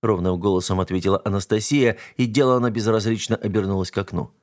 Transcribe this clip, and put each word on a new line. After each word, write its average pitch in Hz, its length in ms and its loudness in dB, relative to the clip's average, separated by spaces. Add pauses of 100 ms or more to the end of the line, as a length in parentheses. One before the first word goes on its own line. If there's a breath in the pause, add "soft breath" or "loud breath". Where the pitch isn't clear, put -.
ровным 92 340 0
голосом 95 400 0
ответила 92 460 0
Анастасия 107 720 0 (180 loud breath)
и 127 100 0
делано 123 460 2
безразлично 110 640 0
обернулась 98 560 -2
к - 60 -4
окну. 92 340 -6 (120)